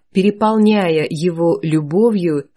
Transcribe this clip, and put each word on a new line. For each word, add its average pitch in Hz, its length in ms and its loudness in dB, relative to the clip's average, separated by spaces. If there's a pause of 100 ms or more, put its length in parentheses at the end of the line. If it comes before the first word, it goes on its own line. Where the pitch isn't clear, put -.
(120)
переполняя 208 960 2
его 165 540 -2
любовью 160 960 0